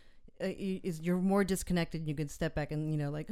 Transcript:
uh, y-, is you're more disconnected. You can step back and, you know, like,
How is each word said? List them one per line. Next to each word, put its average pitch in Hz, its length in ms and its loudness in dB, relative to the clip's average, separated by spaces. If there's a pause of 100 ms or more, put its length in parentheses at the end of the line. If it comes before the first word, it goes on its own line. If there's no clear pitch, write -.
(420)
uh, 190 60 0
y-, 190 340 -4
is 160 180 -4
you're 175 180 2
more 196 260 6
disconnected. 170 640 0
You 151 80 0
can 147 120 -2
step 160 240 -2
back 151 200 -2
and, 156 180 -2
you 156 80 0
know, 143 120 0
like, 151 220 -6